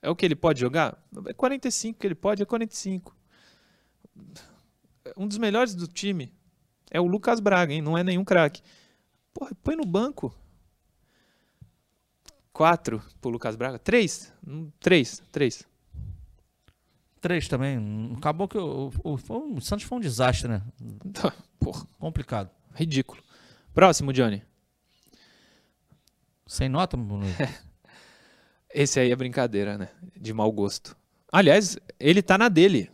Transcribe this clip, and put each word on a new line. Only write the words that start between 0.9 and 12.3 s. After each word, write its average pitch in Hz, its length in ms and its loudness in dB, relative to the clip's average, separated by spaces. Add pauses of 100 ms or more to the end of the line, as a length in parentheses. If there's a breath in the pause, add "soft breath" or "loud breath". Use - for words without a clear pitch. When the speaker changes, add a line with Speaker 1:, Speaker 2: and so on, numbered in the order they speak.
Speaker 1:
É - 60 -12
quarenta 269 360 -2
e 226 40 -4
cinco - 280 -8
que - 60 -4
ele 175 100 -4
pode, 202 260 -2
é - 20 0
quarenta 226 300 -6
e - 20 -12
cinco. 190 400 -10 (2000 soft breath)
Um 196 120 -6
dos 202 100 -6
melhores 220 380 0
do 175 100 -8
time 180 460 -6 (580)
é 170 100 -2
o 175 60 2
Lucas 214 320 0
Braga, 185 340 4
hein? 156 80 -2
Não 156 160 0
é 175 60 2
nenhum 180 220 0
craque. 165 380 2 (680 soft breath)
Porra, - 200 -12 (100)
põe 311 140 -2
no 311 100 -4
banco. 190 480 -4 (2250)